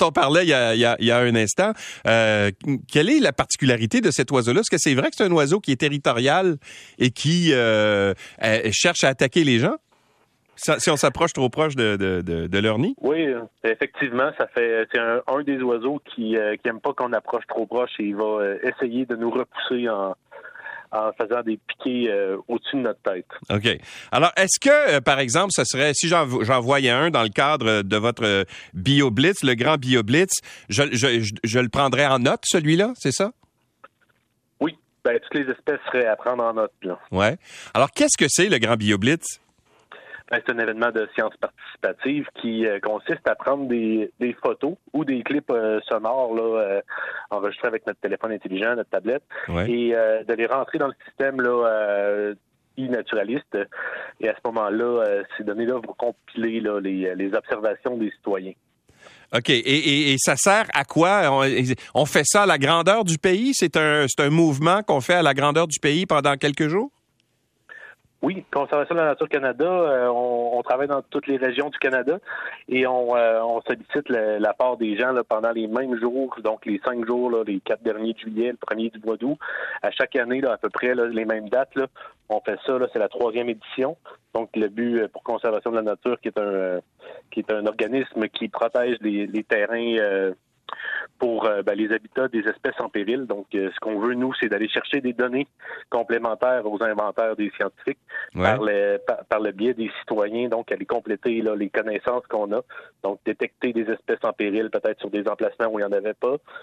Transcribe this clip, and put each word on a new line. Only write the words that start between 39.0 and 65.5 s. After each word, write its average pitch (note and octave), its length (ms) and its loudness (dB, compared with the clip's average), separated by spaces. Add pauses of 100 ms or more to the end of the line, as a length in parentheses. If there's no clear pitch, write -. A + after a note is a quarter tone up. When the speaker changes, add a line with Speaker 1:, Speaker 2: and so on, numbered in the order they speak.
Speaker 2:
Ben, A#2 140 -2
c'est B2 100 -2
un A#2 40 -4
événement A2+ 320 0
de A2 240 0
science A2 240 0
participative - 880 -4 (140)
qui, A2+ 260 -2
euh, G2+ 140 -2
consiste G#2+ 480 -4
à B2 60 2
prendre C#3 340 -2
des, A2 420 0 (100)
des A#2+ 220 -2
photos C3+ 300 -2 (220)
ou D3+ 100 -2
des C3 180 -2
clips, D3 280 -4
euh, A2 360 0
sonores A#2 480 -2
là, A2+ 80 0
euh, G#2+ 380 0 (480)
enregistrés G2+ 400 -4
avec A2+ 180 -4
notre G2+ 140 -8
téléphone G#2 320 -4
intelligent, G2+ 420 -4
notre A#2 140 -4
tablette, G#2+ 340 -2 (280)
Speaker 1:
Ouais. F2 200 -2
Speaker 2:
et, A#2+ 240 0
euh, A2 300 2
de A#2 80 -2
les A2+ 140 0
rentrer C3 320 -2
dans D3 80 0
le C3 80 -6 (120)
système C3+ 360 -2
là, A#2+ 260 2
euh, G#2 640 0 (440)
e-naturaliste. A#2+ 760 -4 (640)
Et A2 120 -2
à - 20 2
ce - 140 -20
moment-là, A2+ 600 0
euh, G2+ 160 0 (140)
ces A2 80 -10
données-là A2+ 300 -2
vont A2+ 180 -8
compiler A2+ 640 -4
là, G#2 220 -2
les, F#2+ 340 -2
les G2 200 -2
observations A2 640 -4
des G#2+ 140 -4
citoyens. F#2+ 420 -6 (840)
Speaker 1:
OK. A#2+ 140 0
Et, B2 80 4
et, C#3+ 560 2
et - 20 2
ça C#3+ 200 0
sert G3+ 360 4
à C#3+ 120 0
quoi ? F3 460 4
On, C3+ 140 4 (480)
on C#3+ 140 2
fait D3+ 180 2
ça G#3 200 4
à - 20 4
la E3+ 100 4
grandeur E3+ 480 4
du E3 140 0
pays ? G#3 340 2
C'est E3+ 240 0
un, D3+ 320 4
c'est - 140 0
un C#3+ 80 4
mouvement D#3+ 520 4
qu'on C#3+ 200 0
fait F3 120 2
à F3+ 80 6
la C#3+ 120 4
grandeur D3 340 2